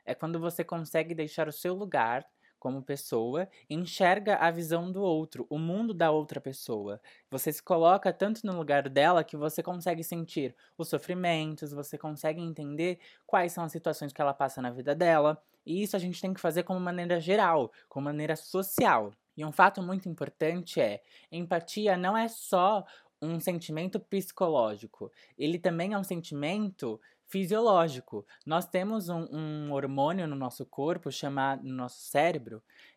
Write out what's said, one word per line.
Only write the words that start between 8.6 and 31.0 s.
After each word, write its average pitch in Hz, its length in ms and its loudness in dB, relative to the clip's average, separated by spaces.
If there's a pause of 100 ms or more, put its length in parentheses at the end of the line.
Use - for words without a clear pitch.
dela 151 340 6
que 160 140 -8
você 151 260 -4
consegue 175 400 -4
sentir 156 520 -4 (240)
os 165 100 -6
sofrimentos, 156 840 -2
você 143 260 -10
consegue 156 420 -4
entender 165 580 -4 (280)
quais 175 260 2
são 175 120 -6
as 160 80 -6
situações 156 420 -4
que - 80 -4
ela 143 100 4
passa 135 300 -2
na 123 80 -2
vida 127 240 -2
dela. 156 440 6 (280)
E 180 160 -2
isso 208 120 -4
a 208 40 2
gente 175 240 -4
tem 190 100 -2
que 175 80 -8
fazer 170 220 2
como 185 180 -2
maneira 175 400 0
geral, 165 500 4 (160)
como 139 180 -8
maneira 151 300 -2
social. 160 800 2 (240)
E 151 80 -6
um 156 80 -4
fato 196 300 6
muito 185 260 -4
importante 165 720 -2
é: 104 220 0 (280)
empatia 175 680 0
não 185 180 0
é 226 120 0
só 196 540 2 (380)
um 165 200 -4
sentimento 175 600 -4
psicológico, 120 1120 -2 (280)
ele 156 200 0
também 170 360 0
é 202 40 0
um 196 60 -4
sentimento 165 960 -4 (260)
fisiológico. 180 960 2 (200)
Nós 170 220 0
temos 190 420 -2
um, 170 240 -4
um 151 400 -6
hormônio 143 560 0
no 147 80 -4
nosso 131 300 -6
corpo, 160 440 -4